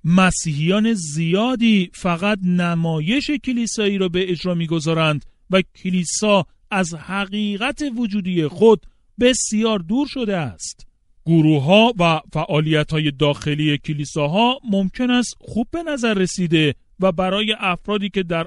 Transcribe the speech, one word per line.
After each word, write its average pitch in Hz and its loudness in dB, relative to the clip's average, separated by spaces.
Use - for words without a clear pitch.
مسیحیان 180 2
زیادی 190 0
فقط 190 -2
نمایش 175 0
کلیسایی 226 -2
را 190 0
به 180 -2
اجرا 175 -2
می‌گذارند 160 0
و 185 4
کلیسا 185 0
از 185 -2
حقیقت 202 -4
وجودی 185 -2
خود 208 4
بسیار 220 2
دور 214 -2
شده 226 -4
است. 120 -10
گروه‌ها 160 4
و 165 2
فعالیت‌های 156 0
داخلی 147 0
کلیساها 160 -2
ممکن 196 -2
است 247 0
خوب - -4
به 339 -6
نظر 240 -2
رسیده 170 2
و 190 2
برای 196 -2
افرادی 202 -4
که 190 -4
در 165 -4